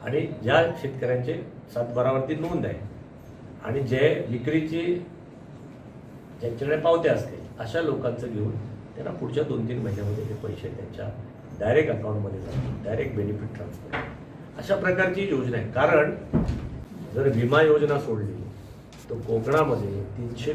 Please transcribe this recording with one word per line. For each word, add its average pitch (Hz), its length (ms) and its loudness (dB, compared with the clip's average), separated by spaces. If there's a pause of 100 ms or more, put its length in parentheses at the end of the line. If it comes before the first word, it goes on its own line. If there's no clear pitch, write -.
आणि 139 180 2 (220)
ज्या 147 200 6 (180)
शेतकऱ्यांचे 123 520 0 (400)
सात 120 220 -2
बारावरती 131 400 2
नोंद 156 300 0
आहे - 140 -4 (840)
आणि 135 240 0
जे 135 420 6
विक्रीची, 156 540 0 (1600)
ज्यांच्याकडे 135 360 0
पावत्या 165 360 6
असतील, - 320 -2 (140)
अशा 160 220 -2
लोकांचं 123 460 0
घेऊन 104 240 0 (440)
त्यांना - 160 -6
पुढच्या 127 320 -2
दोन 117 240 0
तीन 120 160 -2
महिन्यामध्ये 104 400 -2
हे 107 200 -4
पैसे - 240 -6
त्यांच्या - 420 -8 (500)
डायरेक्ट 123 320 4
अकाउंटमध्ये 101 480 -2
जातील, - 440 -4
डायरेक्ट 113 320 -2
बेनिफिट 101 400 -4
ट्रान्सफर, - 420 -10 (600)
अशा 196 180 0
प्रकारची 185 540 2
योजना 120 280 0
आहे. - 140 -4
कारण 151 400 6 (1040)
जर 135 220 4
विमा 123 260 6
योजना 147 380 6
सोडली 107 440 -4 (680)
तर 113 180 -4
कोकणामध्ये 113 760 2 (140)
तीनशे 123 380 -4